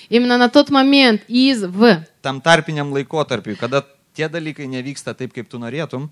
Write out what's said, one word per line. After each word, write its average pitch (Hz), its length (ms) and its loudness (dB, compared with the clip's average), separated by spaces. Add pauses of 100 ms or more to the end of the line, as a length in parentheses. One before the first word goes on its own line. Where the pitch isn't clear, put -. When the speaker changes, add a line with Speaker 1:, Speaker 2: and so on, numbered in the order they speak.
Speaker 1:
Именно 247 300 2
на 247 100 4
тот 285 220 4
момент 269 580 4
из 247 360 2
в. 185 380 2 (200)
Speaker 2:
Tam 135 180 -8
tarpiniam 151 520 2
laikotarpiui, 131 640 -4
kada 135 280 -4 (280)
tie 156 160 -6
dalykai 156 380 -10
nevyksta 131 480 -10
taip, 131 180 -12
kaip 113 160 -14
tu - 80 -16
norėtum. 131 560 -10